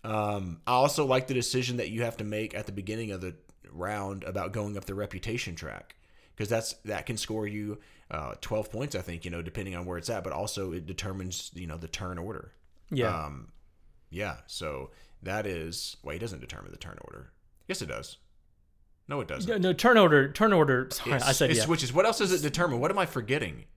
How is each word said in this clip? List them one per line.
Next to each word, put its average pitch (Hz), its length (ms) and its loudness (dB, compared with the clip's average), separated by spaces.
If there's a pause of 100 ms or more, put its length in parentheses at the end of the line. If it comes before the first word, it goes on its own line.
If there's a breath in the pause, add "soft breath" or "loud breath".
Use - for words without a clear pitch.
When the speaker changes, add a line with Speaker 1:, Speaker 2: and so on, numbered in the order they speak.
Speaker 1:
Um, 104 600 -2
I 120 80 2
also 143 320 6
like 131 220 4
the 135 80 0
decision 123 420 0
that 90 140 -2
you 113 140 -2
have 113 120 -4
to 110 60 -6
make 107 320 -4
at 107 100 -6
the 110 60 -10
beginning 104 400 -6
of 92 100 -6
the 90 140 -8 (360)
round 98 520 -4
about 92 280 -4
going 104 260 -4
up 95 80 -8
the 95 100 -8
reputation 101 580 -6
track, 64 420 -12 (400)
'cause 104 140 -4
that's, - 240 0 (120)
that 104 200 -4
can 113 120 -4
score 110 300 -4
you 104 300 -6 (320 soft breath)
uh, 76 320 -6
twelve 107 300 -4
points, 131 240 -6
I 90 60 -2
think, 85 240 -8
you 87 60 -6
know, 85 100 -6
depending 92 340 -8
on 87 100 -6
where 90 120 -6
it's 82 120 -8
at, 101 140 -4
but 87 100 -4
also 95 380 -4
it 82 140 -6
determines, 92 680 -6
you 87 140 -10
know, 80 100 -8
the 82 100 -10
turn 90 300 -8
order. 95 360 -10 (360)
Speaker 2:
Yeah. 107 360 0
Speaker 1:
Um, 69 240 -10 (600)
yeah, 85 280 -6 (100)
so 71 440 -8 (320 soft breath)
that 101 220 -4
is, 85 580 -6
well, 71 100 -6
he 82 60 -6
doesn't 98 200 -6
determine 50 320 -12
the - 60 -16
turn - 240 -14
order. - 300 -16 (360)
Yes, 190 140 -6
it 90 60 -6
does. 65 300 -8 (920)
No, 143 120 -2
it 156 60 -6
doesn't. 175 220 -4
Speaker 2:
No, 214 80 2
no, 185 160 4
turn 233 240 8
order, 151 340 10
turn 214 220 6
order, 135 380 6
sorry, - 260 0
Speaker 1:
It's, 139 80 2
Speaker 2:
I 135 80 6
said 139 160 6
Speaker 1:
it 135 80 6
Speaker 2:
yeah. 110 60 6
Speaker 1:
switches. 147 300 2
What 185 120 6
else 220 140 4
does 190 120 4
it 170 100 4
determine? 151 380 2
What 156 120 2
am 202 60 2
I 185 80 4
forgetting? 110 600 -2 (120)